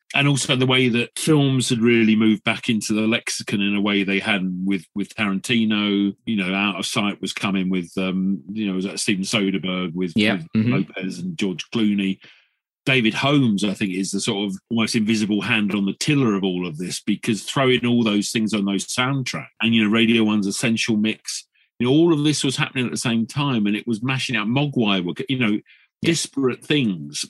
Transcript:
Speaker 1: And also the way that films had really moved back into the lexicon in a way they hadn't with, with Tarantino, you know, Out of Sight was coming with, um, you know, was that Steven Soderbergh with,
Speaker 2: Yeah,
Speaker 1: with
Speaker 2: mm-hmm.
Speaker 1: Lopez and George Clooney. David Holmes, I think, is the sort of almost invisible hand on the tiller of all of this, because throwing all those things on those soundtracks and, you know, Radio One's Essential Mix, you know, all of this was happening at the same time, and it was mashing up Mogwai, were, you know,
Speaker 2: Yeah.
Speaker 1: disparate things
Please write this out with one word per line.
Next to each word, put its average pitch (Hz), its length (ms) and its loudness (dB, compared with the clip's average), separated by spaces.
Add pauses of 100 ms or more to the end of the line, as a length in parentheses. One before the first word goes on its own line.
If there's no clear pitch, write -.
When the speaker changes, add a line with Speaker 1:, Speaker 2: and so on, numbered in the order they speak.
(140)
Speaker 1:
And 139 120 2
also 139 300 0
the 127 80 2
way 127 240 4
that 117 300 -2
films 139 500 2
had 123 120 0
really 113 360 6
moved 110 280 4
back 110 260 -2
into 110 240 0
the 107 120 0
lexicon - 540 -2
in 101 160 0
a 101 60 0
way 101 200 2
they 98 160 0
hadn't 92 460 -2
with, 98 300 -2
with 101 200 -6
Tarantino, 104 1120 0
you 113 120 -2
know, 92 180 -2
Out 98 220 0
of - 100 -6
Sight 101 340 -2
was - 140 -6
coming 95 340 -2
with, 92 300 -4
um, 95 520 -2
you 107 160 -4
know, 95 100 -2
was 92 100 -2
that 87 120 -8
Steven 95 260 -4
Soderbergh 92 680 -4
with, 87 240 -4
Speaker 2:
Yeah, 107 200 2
Speaker 1:
with 82 100 -8 (100)
Speaker 2:
mm-hmm. 113 160 2
Speaker 1:
Lopez 92 460 -4
and 87 180 -8
George 92 340 -4
Clooney. 101 500 0 (680)
David 120 260 2
Holmes, 131 500 2
I 101 120 0
think, 95 180 -4
is 92 180 -4
the 98 100 -4
sort 104 280 -2
of 95 100 -6 (120)
almost 113 260 0
invisible 107 460 0
hand 104 320 0
on 101 100 0
the 95 160 -2
tiller 135 340 2
of 98 100 0
all 90 220 0
of 78 120 -8
this, 87 200 -6
because 104 440 -2
throwing 127 420 2
all 120 200 2
those 104 260 0
things 110 240 0
on 101 100 0
those 98 220 -2
soundtracks 127 600 -4 (120)
and, 113 140 2
you 110 100 6
know, 104 60 4
Radio 113 340 4
One's 107 220 2
Essential 110 500 0
Mix, - 500 -4 (340)
you 120 80 0
know, 127 40 6
all 165 200 6
of 147 100 2
this 147 220 2
was 135 120 0
happening 135 280 -2
at 110 80 -2
the - 40 -4
same 113 300 0
time, 131 400 0
and 104 80 0
it 104 100 -4
was 113 160 -4
mashing 127 360 -4
up 104 100 -2
Mogwai, 120 580 0
were, 85 100 -4 (140)
you 131 100 -2
know, 110 140 2 (500)
Speaker 2:
Yeah. - 80 2
Speaker 1:
disparate 139 540 -2
things 95 640 -2